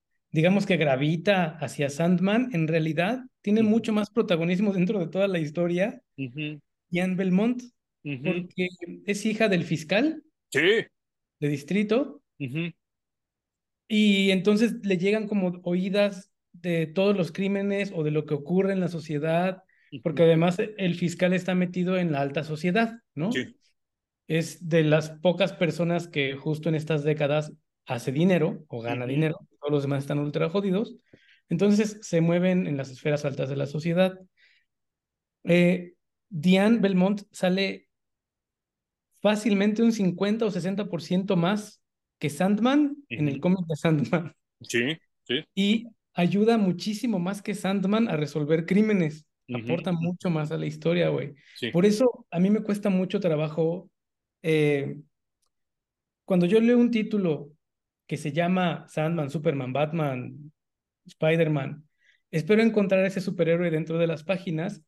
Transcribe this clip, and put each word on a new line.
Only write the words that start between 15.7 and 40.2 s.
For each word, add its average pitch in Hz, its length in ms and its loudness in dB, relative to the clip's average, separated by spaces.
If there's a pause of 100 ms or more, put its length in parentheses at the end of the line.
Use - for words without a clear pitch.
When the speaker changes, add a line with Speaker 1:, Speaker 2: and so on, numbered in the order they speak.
Speaker 1:
de 170 340 -2
todos 190 300 0
los 175 160 -2
crímenes 196 640 -2
o 160 80 -4
de 151 80 -2
lo 151 160 -2
que 151 80 -4
ocurre 185 380 0
en 190 80 -2
la 170 80 0
sociedad, 165 760 -2 (400)
porque 160 200 0
Speaker 2:
Ujú. 165 60 8
Speaker 1:
además 165 300 4
el 190 380 -2
fiscal 180 360 0
está 185 220 -2
metido 180 420 0
en 175 160 0
la 139 80 0
alta 143 240 -2
sociedad, 180 540 -2 (160)
¿no? 165 160 -4
Speaker 2:
Sí. 127 260 -6 (720)
Speaker 1:
Es 160 420 -4
de 160 140 4
las 151 280 2
pocas 185 420 0
personas 170 560 -2
que 139 260 -2
justo 156 340 -4
en 160 60 0
estas 151 300 -2
décadas 151 480 0 (340)
hace - 240 -6
dinero 170 560 2
o 120 160 -10
gana 120 220 -4
Speaker 2:
Ujú. 127 100 -4
Speaker 1:
dinero, 156 220 0 (240)
todos 147 120 -4
los 143 100 2
demás 139 180 -2
están 147 180 -4
ultra 147 320 -2
jodidos. 202 460 -2 (520)
Entonces 208 540 2
se 165 180 0
mueven 180 460 2
en 147 100 -2
las 131 140 -6
esferas 147 340 -2
altas 135 240 -4
de 139 80 -6
la 139 100 -2
sociedad. 170 520 0 (1300)
Eh, 175 500 2 (340)
Diane 190 500 4
Belmont 196 520 2
sale 190 560 -2 (1400)
fácilmente 208 600 2
un 233 100 6
cincuenta 202 540 0